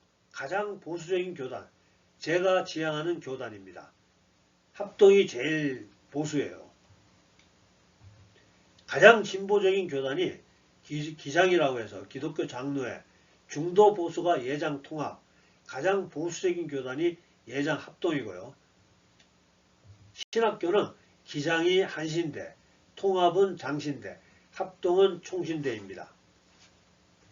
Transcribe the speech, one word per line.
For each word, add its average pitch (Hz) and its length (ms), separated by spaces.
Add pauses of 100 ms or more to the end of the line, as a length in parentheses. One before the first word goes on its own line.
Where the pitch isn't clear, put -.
(320)
가장 196 480
보수적인 175 540
교단, 120 340 (500)
제가 180 460
지향하는 160 560
교단입니다. 107 720 (800)
합동이 196 540
제일 139 640 (220)
보수예요. 139 600 (2250)
가장 208 360
진보적인 190 640
교단이 135 500 (460)
기-, 151 320
기장이라고 151 640
해서 101 280
기독교 151 380
장로회, 131 560 (460)
중도 180 460
보수가 165 500
예장 147 380
통합, 147 400 (440)
가장 185 420
보수적인 170 600
교단이 139 480 (320)
예장 143 300
합동이고요. 120 760 (1800)
신학교는 202 560 (360)
기장이 165 560
한신대, 156 760 (420)
통합은 185 600
장신대, 135 640 (320)
합동은 185 720
총신대입니다. 127 880 (1200)